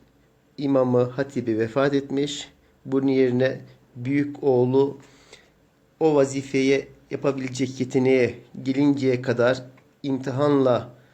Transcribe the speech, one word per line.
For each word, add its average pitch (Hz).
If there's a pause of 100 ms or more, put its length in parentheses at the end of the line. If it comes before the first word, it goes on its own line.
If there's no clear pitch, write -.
(580)
imamı, 131
hatibi 123
vefat 135
etmiş. 139 (340)
Bunun 135
yerine 131 (340)
büyük 143
oğlu 131 (1040)
o 160
vazifeye 135 (240)
yapabilecek 135
yeteneğe 127 (240)
gelinceye 131
kadar 120 (400)
imtihanla 135 (240)